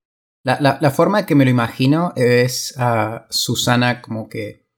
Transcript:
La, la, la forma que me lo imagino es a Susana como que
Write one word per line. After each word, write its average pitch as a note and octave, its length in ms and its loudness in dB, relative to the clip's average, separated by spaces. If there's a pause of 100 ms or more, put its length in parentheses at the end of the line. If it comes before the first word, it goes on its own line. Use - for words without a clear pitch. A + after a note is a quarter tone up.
(460)
La, B2 140 -2
la, C#3 220 0
la D3 100 2
forma F#3+ 340 0
que D#3 100 0
me C#3 100 6
lo B2+ 60 4
imagino B2+ 640 0
es B2 600 0
a A2+ 520 -2
Susana B2 720 -2
como A2 260 -10
que - 400 -12 (100)